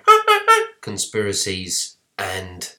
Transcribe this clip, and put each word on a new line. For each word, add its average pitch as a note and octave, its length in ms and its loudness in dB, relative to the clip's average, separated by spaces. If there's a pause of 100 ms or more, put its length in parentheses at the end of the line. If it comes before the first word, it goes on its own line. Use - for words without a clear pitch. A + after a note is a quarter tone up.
<laughs> A4 720 4
conspiracies, - 1160 -6 (220)
and F#2 600 -8